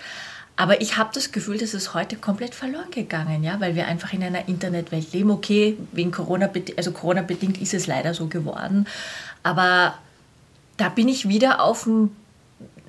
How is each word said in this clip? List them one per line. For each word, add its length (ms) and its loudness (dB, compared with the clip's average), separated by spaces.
Aber 260 6
ich 160 -2
hab 160 0
das 180 -4
Gefühl, 260 -4
das 180 -4
ist 200 -6
heute 200 -4
komplett 400 -4
verloren 360 -8
gegangen, 520 -2
ja, 160 -2
weil 160 0
wir 120 -2
einfach 260 -4
in 100 -2
einer 240 -4
Internetwelt 640 -4
leben. 180 4
Okay, 460 2
wegen 180 0
Corona 360 0
bed-, 300 -6
also 140 -2
Corona-bedingt 720 -2
ist 120 -2
es 140 -2
leider 280 -2
so 120 -4
geworden. 600 0
Aber 520 4
da 120 2
bin 180 4
ich 200 0
wieder 360 6
auf 220 4
dem, 260 4